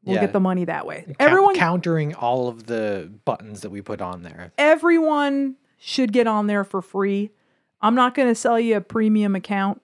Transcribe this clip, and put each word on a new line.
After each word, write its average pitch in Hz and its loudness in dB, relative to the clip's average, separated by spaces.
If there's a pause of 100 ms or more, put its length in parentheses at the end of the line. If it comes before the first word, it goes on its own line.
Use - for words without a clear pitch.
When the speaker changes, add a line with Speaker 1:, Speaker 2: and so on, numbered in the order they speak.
Speaker 1:
We'll 190 -2
Speaker 2:
Yeah. 208 2
Speaker 1:
get 196 0
the 196 2
money 185 2
that 160 -6
way. 156 -12
Speaker 2:
Cou-, 151 -14
Speaker 1:
Everyone 370 6
Speaker 2:
countering 165 0
all 123 0
of 113 -14
the 107 -4 (140)
buttons 107 -6
that 107 -12
we 101 -12
put 104 -10
on 90 -10
there. 87 -16
Speaker 1:
Everyone 302 2 (220)
should 254 -2
get 233 2
on 208 0
there 202 0
for 196 -6
free. 202 -4 (500)
I'm 220 2
not 247 2
gonna 247 2
sell 233 2
you 233 2
a 196 0
premium 214 2
account. 196 -2